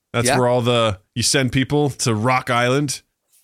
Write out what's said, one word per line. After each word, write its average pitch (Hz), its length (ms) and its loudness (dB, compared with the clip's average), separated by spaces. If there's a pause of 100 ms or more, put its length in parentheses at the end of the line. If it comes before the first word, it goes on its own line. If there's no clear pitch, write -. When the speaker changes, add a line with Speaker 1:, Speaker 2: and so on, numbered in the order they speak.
(120)
Speaker 1:
That's 117 160 0
Speaker 2:
Yeah. 131 100 2
Speaker 1:
where 123 100 2
all 123 140 2
the, 113 380 0 (140)
you 117 80 -4
send 131 300 0
people 139 380 0
to 123 240 -2
Rock 127 360 -2
Island. 127 520 0 (420)